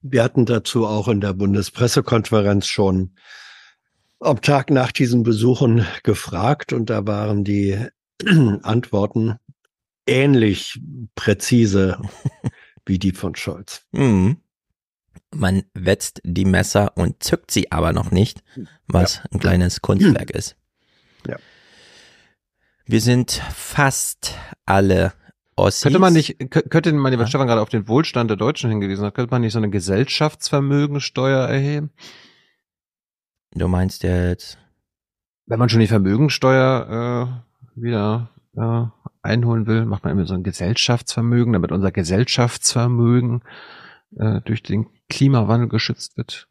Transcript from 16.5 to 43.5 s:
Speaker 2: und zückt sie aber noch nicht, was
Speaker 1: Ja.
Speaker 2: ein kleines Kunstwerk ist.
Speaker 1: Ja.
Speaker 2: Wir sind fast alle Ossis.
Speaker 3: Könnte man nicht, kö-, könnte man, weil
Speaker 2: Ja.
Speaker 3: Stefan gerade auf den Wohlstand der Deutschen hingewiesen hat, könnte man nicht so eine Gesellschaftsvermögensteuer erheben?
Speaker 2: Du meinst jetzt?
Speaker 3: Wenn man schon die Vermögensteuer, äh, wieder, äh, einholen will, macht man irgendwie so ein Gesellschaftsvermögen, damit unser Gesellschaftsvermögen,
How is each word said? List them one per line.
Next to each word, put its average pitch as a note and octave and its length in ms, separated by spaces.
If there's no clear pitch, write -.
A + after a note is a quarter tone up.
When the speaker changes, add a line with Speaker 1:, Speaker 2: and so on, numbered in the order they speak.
Speaker 2:
und F2 260
zückt - 280
sie - 220
aber E2 200
noch - 180
nicht, G2 320
was F2+ 300
Speaker 1:
Ja. - 60
Speaker 2:
ein - 80
kleines F2+ 400
Kunstwerk A2 500
ist. - 260
Speaker 1:
Ja. B2 100
Speaker 2:
Wir A#2 160
sind B2 320
fast - 1000
alle F#2 460
Ossis. G2 260
Speaker 3:
Könnte C#3+ 180
man F#3 120
nicht, D#3+ 260
kö-, C3+ 300
könnte E3 240
man, C3+ 200
weil A#2+ 80
Speaker 2:
Ja. A#2 60
Speaker 3:
Stefan C3+ 200
gerade A#2 160
auf G#2+ 60
den G#2 200
Wohlstand A#2+ 420
der G#2 60
Deutschen A#2 340
hingewiesen G2+ 340
hat, G2+ 100
könnte A#2+ 160
man B2+ 120
nicht A2 100
so A#2 60
eine G#2+ 120
Gesellschaftsvermögensteuer C3+ 1800
erheben? D3 420
Speaker 2:
Du F2+ 140
meinst F#2 340
jetzt? F2+ 560
Speaker 3:
Wenn A2 120
man B2 100
schon A2+ 120
die A2 60
Vermögensteuer, B2 1600
äh, A#2+ 40
wieder, A2+ 500
äh, A#2 280
einholen A2+ 440
will, A2+ 180
macht G2+ 200
man - 80
irgendwie F2 160
so F#2+ 60
ein F#2 80
Gesellschaftsvermögen, A#2 1120
damit F2 180
unser F#2+ 220
Gesellschaftsvermögen, A#2+ 1500